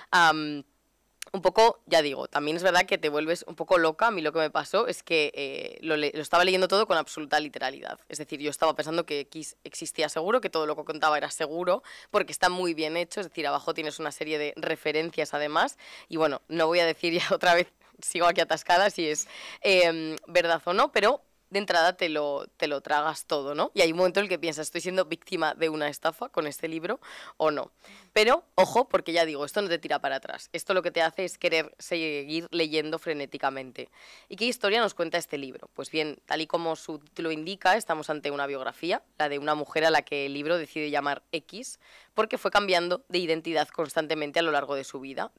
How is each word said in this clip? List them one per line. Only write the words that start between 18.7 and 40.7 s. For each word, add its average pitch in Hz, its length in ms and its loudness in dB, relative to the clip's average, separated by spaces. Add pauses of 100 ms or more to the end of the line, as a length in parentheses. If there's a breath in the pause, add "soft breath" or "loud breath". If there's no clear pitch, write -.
si 170 180 -4
es, 151 200 -2 (340 loud breath)
em, 165 560 4 (100)
verdad 170 380 2
o 175 80 0
no, 262 180 4
pero 226 300 2 (300)
de 196 80 0
entrada 180 380 2
te 175 120 -2
lo, 147 380 -2 (100)
te 160 100 -2
lo 143 140 -2
tragas 151 440 -2
todo, 143 280 -2
¿no? 175 220 -2
Y 202 60 4
hay 165 100 6
un 165 80 -4
momento 185 200 4
en 202 40 2
el 202 60 -6
que 175 100 -2
piensas, 156 280 -4
"¿Estoy 170 140 -6
siendo 180 240 0
víctima 160 480 -2
de 160 160 0
una 151 200 -2
estafa 160 400 -6
con 156 180 -4
este 147 200 -8
libro 165 320 -6 (380 loud breath)
o 156 140 2
no?". 139 200 -6 (420 loud breath)
Pero, 233 320 4 (100)
ojo, 220 340 4
porque - 220 0
ya 165 140 4
digo, 147 200 -4
esto 208 160 -2
no 196 80 0
te 165 80 0
tira 151 220 -2
para 135 160 -2
atrás. - 380 -10
Esto 170 200 -2
lo 185 80 2
que 165 100 -2
te 170 100 2
hace 160 240 0
es 170 120 -8
querer 160 400 0
seguir 160 720 -4
leyendo 156 480 0
frenéticamente. 135 880 -6 (400 loud breath)
¿Y 196 80 -14
qué 220 80 -2
historia 226 340 0
nos 202 140 0
cuenta 170 240 -2
este 156 200 -6
libro? 135 360 -12
Pues - 180 -12
bien, 156 340 -4
tal 151 160 -2
y 156 60 -6
como 165 300 -2
su 156 220 -12
título 165 320 -8
indica, 185 440 0
estamos 160 340 -4
ante 147 220 -4
una 143 160 -4
biografía, 139 560 -4 (160)
la 151 100 0
de 143 80 -4
una 147 160 0
mujer 151 300 -2
a 160 80 6
la 151 120 4
que 143 220 -4
el 139 80 -6
libro 147 240 -2
decide 151 320 -6